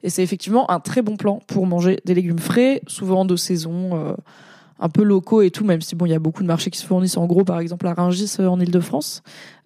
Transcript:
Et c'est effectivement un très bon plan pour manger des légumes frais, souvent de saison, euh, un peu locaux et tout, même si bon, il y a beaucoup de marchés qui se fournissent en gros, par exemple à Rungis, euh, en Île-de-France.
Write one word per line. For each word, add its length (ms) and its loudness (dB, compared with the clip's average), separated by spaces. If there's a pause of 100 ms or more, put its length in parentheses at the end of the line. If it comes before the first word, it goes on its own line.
Et 80 -4
c'est 140 -2
effectivement 480 0
un 80 0
très 220 -2
bon 160 -2
plan 280 -2
pour 220 -2
manger 380 2
des 80 2
légumes 260 0
frais, 480 2
souvent 380 0
de 100 2
saison, 600 -4
euh, 160 -6 (680)
un 100 -2
peu 120 4
locaux 400 4
et 80 6
tout, 160 -4
même 160 2
si 140 -10
bon, 100 0
il 60 2
y 20 2
a 60 2
beaucoup 240 -2
de 40 -2
marchés 220 0
qui 80 -10
se 80 -10
fournissent 320 0
en 80 0
gros, 180 4
par 140 -2
exemple 300 -6
à 80 -2
Rungis, 440 0
euh, 60 2
en 140 2
Île-de-France. 640 -2 (420)